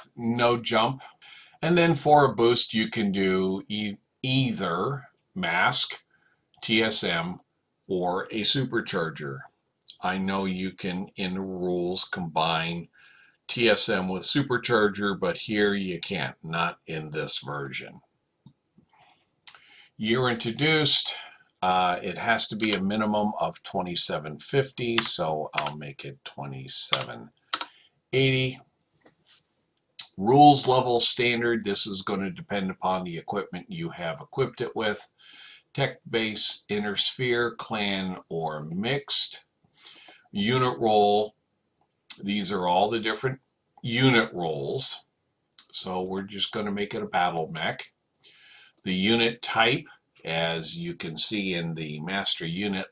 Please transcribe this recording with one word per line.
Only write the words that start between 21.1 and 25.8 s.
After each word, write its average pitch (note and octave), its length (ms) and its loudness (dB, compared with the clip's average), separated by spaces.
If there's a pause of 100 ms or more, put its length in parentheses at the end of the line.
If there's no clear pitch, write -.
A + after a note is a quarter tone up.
Uh, F2+ 400 2
it F2+ 160 -6
has A2 300 2
to A2+ 80 -6
be G#2+ 160 0
a F#2+ 80 0
minimum G#2+ 580 0
of E3 160 -2 (160)
twenty-seven E2 720 -4 (100)
fifty, C3+ 520 -2
so D#2 520 -4
I'll D2 220 -4
make C#2+ 300 -14